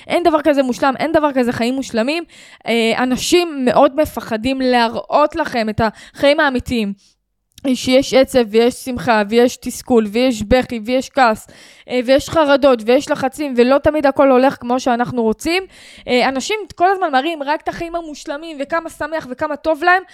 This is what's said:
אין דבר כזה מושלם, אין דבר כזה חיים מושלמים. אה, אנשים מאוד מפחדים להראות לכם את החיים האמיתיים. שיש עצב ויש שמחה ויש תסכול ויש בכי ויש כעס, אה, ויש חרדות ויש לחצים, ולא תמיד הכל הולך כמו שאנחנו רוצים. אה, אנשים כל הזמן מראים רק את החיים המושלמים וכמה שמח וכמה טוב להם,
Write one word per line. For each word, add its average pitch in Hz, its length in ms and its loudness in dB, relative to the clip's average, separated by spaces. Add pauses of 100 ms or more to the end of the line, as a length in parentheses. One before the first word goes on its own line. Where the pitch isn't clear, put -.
אין 339 160 0
דבר 311 180 2
כזה 285 220 2
מושלם, 262 360 0
אין 302 120 -2
דבר 302 220 2
כזה 247 180 0
חיים 233 220 -2
מושלמים. 269 500 -4 (440)
אה, 226 300 0
אנשים 277 680 0
מאוד 262 360 4
מפחדים 254 600 -4
להראות 247 760 0
לכם 247 340 -4
את 214 120 -2 (320)
החיים 294 260 2
האמיתיים. 240 540 -2 (840)
שיש 254 380 2
עצב 262 360 4
ויש 233 240 2
שמחה 233 560 -2
ויש 240 280 2
תסכול 240 540 -2
ויש 233 320 0
בכי 247 420 0
ויש 254 240 -2
כעס, 233 380 0 (420)
אה, 247 160 -2
ויש 269 240 2
חרדות 277 560 4
ויש 262 260 2
לחצים, 277 460 -4
ולא 247 200 4
תמיד 302 280 0
הכל 277 260 4
הולך 254 280 4
כמו 247 200 -2
שאנחנו 247 440 -2
רוצים. 330 400 -2 (440)
אה, 247 220 2
אנשים 269 260 -4 (200)
כל 359 160 2
הזמן 370 200 -2
מראים 285 320 -2
רק 302 180 -4
את - 60 -8
החיים 339 280 -8
המושלמים 320 640 -10
וכמה 330 280 -6
שמח 311 400 -8
וכמה 302 260 -6
טוב 311 280 -4
להם, 359 200 2 (100)